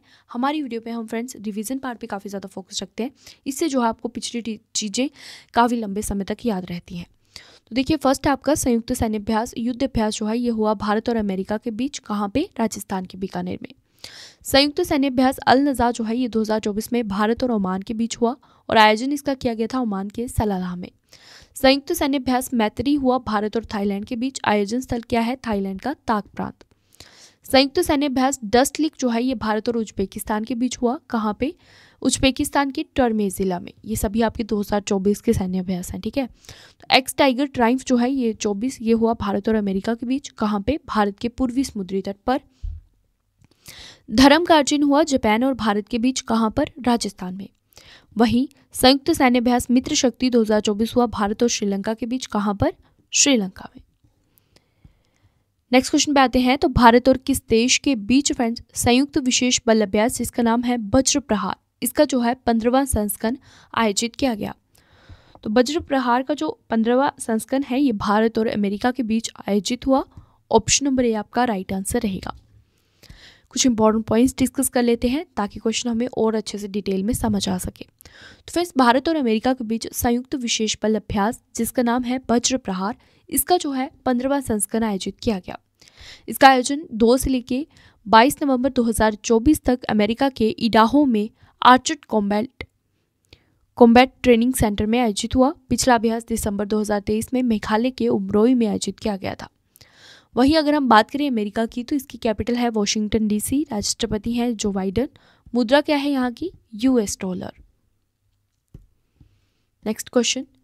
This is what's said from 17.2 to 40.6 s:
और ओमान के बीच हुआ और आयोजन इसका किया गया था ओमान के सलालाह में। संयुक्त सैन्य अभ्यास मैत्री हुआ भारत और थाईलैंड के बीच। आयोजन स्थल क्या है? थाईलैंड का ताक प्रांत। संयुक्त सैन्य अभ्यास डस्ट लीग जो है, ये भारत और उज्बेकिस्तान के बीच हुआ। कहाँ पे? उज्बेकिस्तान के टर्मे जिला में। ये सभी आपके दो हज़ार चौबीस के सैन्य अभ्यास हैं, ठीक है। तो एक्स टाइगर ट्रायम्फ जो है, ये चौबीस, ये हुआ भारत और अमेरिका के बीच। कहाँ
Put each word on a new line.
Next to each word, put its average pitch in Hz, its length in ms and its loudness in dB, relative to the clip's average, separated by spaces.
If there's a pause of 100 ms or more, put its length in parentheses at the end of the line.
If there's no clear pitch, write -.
और 254 80 0
ओमान 190 300 -2
के 233 120 -8
बीच 226 240 -4
हुआ 240 180 0 (340)
और - 80 2
आयोजन 220 340 6
इसका 285 220 -2
किया 254 200 -4
गया 220 200 -2
था 262 60 -2
ओमान 202 300 -4
के 233 180 -8
सलालाह 185 480 -2
में। 180 140 -12 (640)
संयुक्त 269 380 2
सैन्य 285 240 0
अभ्यास 254 360 -2
मैत्री 226 420 0
हुआ 262 300 2
भारत 214 320 -2
और 226 80 -4
थाईलैंड 202 400 -4
के 262 100 -8
बीच। 262 300 -4
आयोजन 208 360 0
स्थल 247 220 -6
क्या 233 180 -2
है? 233 160 -2
थाईलैंड 196 440 -6
का 262 120 -6 (140)
ताक 214 200 0
प्रांत। - 360 -10 (840)
संयुक्त 269 360 2
सैन्य 294 240 0
अभ्यास 269 400 0
डस्ट 240 340 2
लीग 302 200 -2
जो 254 100 0
है, 233 140 -2
ये 262 120 -2
भारत 214 340 -4
और 233 80 -2
उज्बेकिस्तान 214 640 -6
के 247 120 -6
बीच 247 220 -4
हुआ। 247 220 -2 (100)
कहाँ 214 300 -2
पे? 277 140 -4 (480)
उज्बेकिस्तान 277 680 0
के 311 140 -8 (100)
टर्मे 226 340 0
जिला 185 300 -4
में। - 120 -14 (140)
ये 214 100 -8
सभी 220 260 -2
आपके 226 220 -2
दो 208 160 -2
हज़ार 208 220 -2
चौबीस 202 400 0
के 226 120 2
सैन्य 185 260 -2
अभ्यास 180 320 -6
हैं, 185 100 -10
ठीक 214 160 -8
है। 262 80 -2
तो - 720 -6
एक्स 262 200 0
टाइगर 277 320 2
ट्रायम्फ 254 380 0
जो 254 120 2
है, 240 140 0
ये 240 240 -2
चौबीस, 214 460 -4
ये 226 120 2
हुआ 226 260 2
भारत 202 300 -2
और 220 60 2
अमेरिका 202 400 -2
के 233 100 -8
बीच। 262 240 -4
कहाँ 208 320 -4